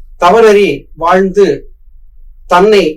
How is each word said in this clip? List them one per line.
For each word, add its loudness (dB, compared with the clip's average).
தவநெறி 2
வாழ்ந்து 0
தன்னை 0